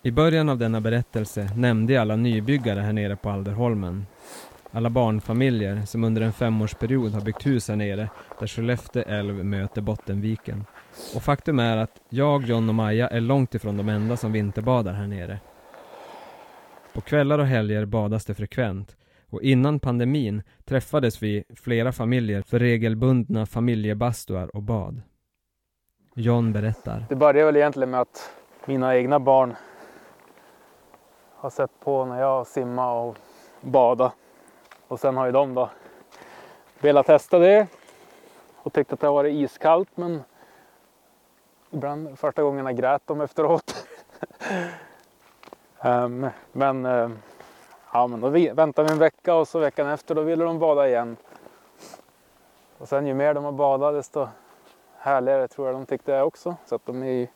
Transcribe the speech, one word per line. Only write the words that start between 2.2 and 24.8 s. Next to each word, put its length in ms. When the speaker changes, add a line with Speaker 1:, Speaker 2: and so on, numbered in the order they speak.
Speaker 1:
här 140
nere 220
på 140
Alderholmen. 760
Alla 180
barnfamiljer 960
som 180
under 180
en 120
femårsperiod 760
har 100
byggt 240
hus 240
här 60
nere 340
där 80
Skellefteå 600
älv 380
möter 360
Bottenviken. 840
Och 80
faktum 360
är 180
att 320
jag, 340
John 260
och 60
Maja 320
är 140
långt 340
ifrån 220
de 120
enda 280
som 140
vinterbadar 600
här 140
nere. 320
På 80
kvällar 380
och 80
helger 380
badas 400
det 100
frekvent. 600
Och 120
innan 380
pandemin 640
träffades 580
vi, 200
flera 360
familjer, 500
för 180
regelbundna 840
familjebastuar 1080
och 80
bad. 380